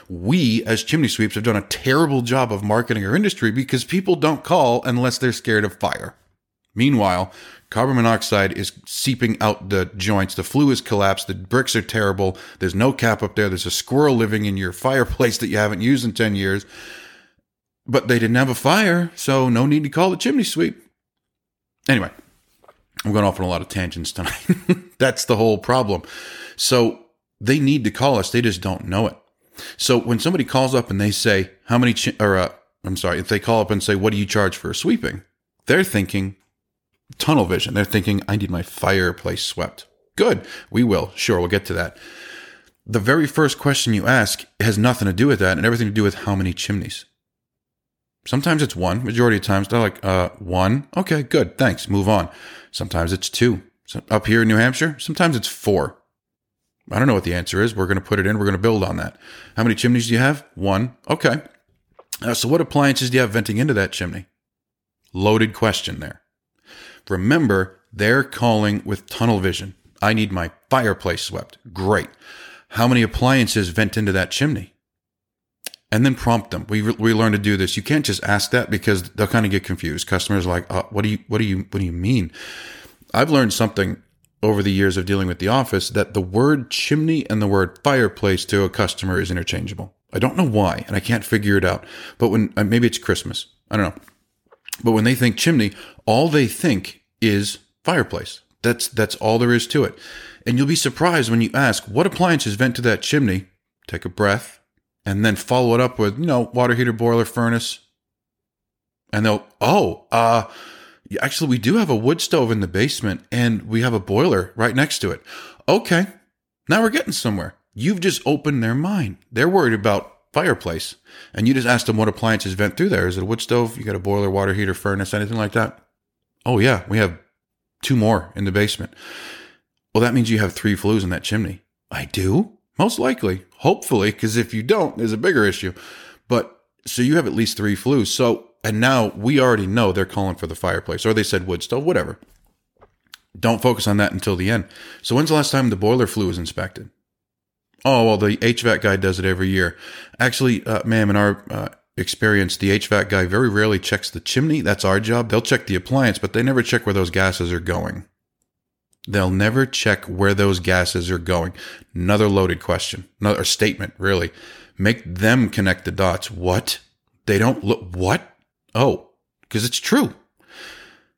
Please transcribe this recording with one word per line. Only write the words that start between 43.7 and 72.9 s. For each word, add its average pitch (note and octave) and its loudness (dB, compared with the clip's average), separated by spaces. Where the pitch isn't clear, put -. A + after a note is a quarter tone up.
you G2+ 0
ask A#2+ 2
has G2+ 2
nothing A#2+ 2
to F#2+ 2
do G2+ 2
with C3 4
that F#2 2
and F2+ 0
everything A#2 0
to G2+ -4
do G#2+ 2
with G2+ 2
how G2+ 0
many F#2 -2
chimneys. - -6
Sometimes D3 0
it's B2+ -4
one. F2+ -2
Majority A#2 4
of F#2+ -2
times, G2 0
they're A#2 2
like, G#2 -2
"Uh, F#2 0
one? F#2+ 0
Okay, E3+ 0
good. B2+ 0
Thanks. B2+ 0
Move G2 2
on." F#2+ 2
Sometimes E2+ -4
it's - -4
two. A#2 0
So - -12
up G#2+ 0
here A2+ 4
in A2 2
New A2 4
Hampshire, B2+ 0
sometimes E3 0
it's G#2 -4
four. E2+ -2
I G2 -4
don't C3 2
know B2 4
what F#2+ 0
the F2 -4
answer F2 -2
is. A2+ -2
We're G2 -2
gonna F#2+ -2
put G2+ -2
it F#2+ 0
in. G#2+ 0
We're G#2 -2
gonna G2 0
build G#2+ 0
on F2+ -4
that. E2 -8
"How A2+ 0
many A2+ 2
chimneys A#2+ 2
do A#2 0
you A2+ 4
have?" C#3 0
"One." G2 -2
"Okay. D3 0
Uh, A#2+ -2
so A2+ -2
what D#3+ 4
appliances C#3 0
do B2+ 2
you C3 4
have A#2+ 2
venting G#2+ -2
into C3+ 2
that G2 0
chimney?" F2+ -8
Loaded G#2+ 2
question - -2
there. - -14
Remember, G2+ 2
they're A2+ 2
calling G#2+ 0
with G2+ -8
tunnel A2+ 0
vision. F#2+ -4
"I G#2+ 2
need G#2+ 0
my F2 -4
fireplace G2+ 0
swept." - -10
Great. F#2+ 0
"How A#2 2
many B2 4